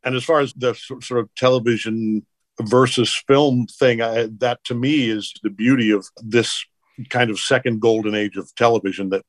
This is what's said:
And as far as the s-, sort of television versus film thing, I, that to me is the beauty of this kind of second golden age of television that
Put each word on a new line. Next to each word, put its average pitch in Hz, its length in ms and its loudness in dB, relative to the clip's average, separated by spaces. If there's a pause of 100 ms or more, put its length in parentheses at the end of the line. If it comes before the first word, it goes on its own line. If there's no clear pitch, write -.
And 127 100 -4
as 127 160 -4
far 156 120 4
as 135 100 -4 (120)
the 123 80 2
s-, - 360 -14
sort 123 140 -2
of 107 140 -8
television 113 880 0 (340)
versus 123 720 2
film 135 360 4 (160)
thing, 120 200 2
I, 117 260 -2 (120)
that 120 260 -2
to 123 100 -6
me 135 200 0 (220)
is 98 60 -8 (180)
the 101 120 -8 (120)
beauty 120 320 2
of 95 40 -2 (340)
this 113 160 2 (580)
kind 120 220 0
of 98 80 -6
second 123 400 -2
golden 110 340 2
age 104 220 -2
of 95 200 -12
television 101 560 0
that 95 180 -4